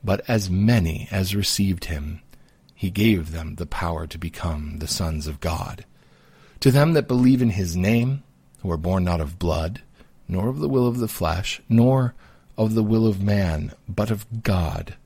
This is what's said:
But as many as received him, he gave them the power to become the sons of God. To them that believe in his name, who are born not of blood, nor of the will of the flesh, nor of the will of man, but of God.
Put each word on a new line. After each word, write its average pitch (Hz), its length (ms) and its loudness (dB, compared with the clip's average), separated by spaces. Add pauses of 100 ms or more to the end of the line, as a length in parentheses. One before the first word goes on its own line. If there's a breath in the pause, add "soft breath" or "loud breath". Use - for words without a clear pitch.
But 98 240 0
as 110 200 2
many 95 640 2
as 95 260 -2
received 98 500 0
him, 76 360 -8 (540 soft breath)
he 95 160 -4
gave 98 400 2
them 80 240 -8
the 85 100 -6
power 82 400 -4
to 80 140 -12
become 78 580 -6
the 78 100 -8
sons 80 380 -4
of 73 140 -8
God. - 460 -6 (760 soft breath)
To 139 100 4
them 147 240 4
that 147 140 2
believe 127 340 4
in 120 80 4
his 90 260 -2
name, 117 460 2 (380)
who 92 100 -6
are 82 80 -2
born 90 260 0
not 87 160 0
of 78 200 -6
blood, 85 420 -2 (460 soft breath)
nor 92 220 -2
of 135 100 -6
the 151 100 -2
will 131 160 2
of 123 140 0
the 113 80 -2
flesh, 85 600 -4
nor 123 460 4 (460 soft breath)
of 110 160 2
the 110 80 4
will 113 240 4
of 98 160 0
man, 95 500 0 (140)
but 104 240 -2
of 110 320 -6
God. 85 640 -2